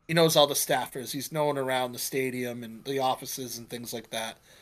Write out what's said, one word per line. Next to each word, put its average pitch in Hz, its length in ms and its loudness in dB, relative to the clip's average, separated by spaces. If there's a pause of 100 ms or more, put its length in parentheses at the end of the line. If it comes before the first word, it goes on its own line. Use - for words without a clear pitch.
he 165 60 -2
knows 165 220 6
all 147 120 10
the 143 80 -2
staffers. 123 560 -2
He's 135 200 -6
known 147 260 2
around 127 360 0
the 117 60 -10
stadium 123 640 -4
and 113 200 -14
the 139 160 -2
offices 131 580 -2
and 117 120 -16
things 120 240 -10
like 113 160 -10
that. 110 300 -8 (220)